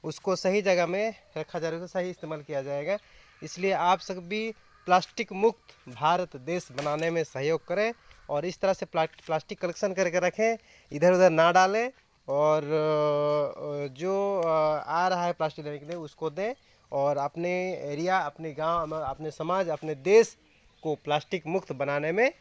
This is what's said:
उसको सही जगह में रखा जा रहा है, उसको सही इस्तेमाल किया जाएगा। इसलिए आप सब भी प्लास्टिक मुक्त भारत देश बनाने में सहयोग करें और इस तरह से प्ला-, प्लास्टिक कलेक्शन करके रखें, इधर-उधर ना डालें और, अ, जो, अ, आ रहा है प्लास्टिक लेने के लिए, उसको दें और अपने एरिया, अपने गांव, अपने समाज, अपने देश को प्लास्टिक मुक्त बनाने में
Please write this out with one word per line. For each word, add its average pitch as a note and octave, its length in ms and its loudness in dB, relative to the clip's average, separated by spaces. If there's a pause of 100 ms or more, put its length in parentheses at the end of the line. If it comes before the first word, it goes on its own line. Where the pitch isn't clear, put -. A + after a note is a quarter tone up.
उसको E3+ 320 -2
सही F#3+ 260 0
जगह F3+ 240 2
में G3+ 280 -2 (240)
रखा D#3 200 -8
जा D#3+ 100 -4
रहा E3 100 -6
है, F3+ 60 -10
उसको F3+ 140 -8
सही F3+ 120 -4
इस्तेमाल D#3 320 -10
किया C#3 200 -6
जाएगा। C#3+ 360 -4 (440)
इसलिए F3+ 300 -2
आप F3 260 2
सब F3+ 300 -10
भी G#3+ 240 -6 (340)
प्लास्टिक F#3 460 2
मुक्त - 560 -2
भारत D#3 480 0
देश D#3+ 360 -6
बनाने D3+ 380 -2
में E3 140 0
सहयोग D3 420 -4
करें G#3 260 -2 (380)
और D3 140 -2
इस F3+ 160 -6
तरह G3 120 2
से F3+ 140 -4
प्ला-, - 400 -2
प्लास्टिक E3 340 -4
कलेक्शन F#3 320 -4
करके F3 260 0
रखें, A3 380 0 (360)
इधर-उधर F3+ 380 6
ना E3 220 6
डालें G3+ 400 4 (360)
और, D3+ 340 4
अ, D3 1300 0
जो, G3 460 -2
अ, E3 80 0 (380)
आ F3 220 2
रहा F3 160 0
है F3 80 0
प्लास्टिक D#3 320 -4
लेने D3 140 -8
के C#3+ 80 -16
लिए, E3+ 100 -8
उसको D#3 340 -6
दें G3+ 240 -4 (380)
और C#3 240 0
अपने F3 580 -4
एरिया, D#3+ 440 -2
अपने D#3 340 -6
गांव, D#3 380 -2
अपने D3+ 400 -6
समाज, F3 380 -2
अपने D#3 260 -4
देश G3 420 4 (460)
को D#3 120 -2
प्लास्टिक D3 520 -4
मुक्त F3+ 260 -4
बनाने C#3+ 400 -2
में A#3+ 280 2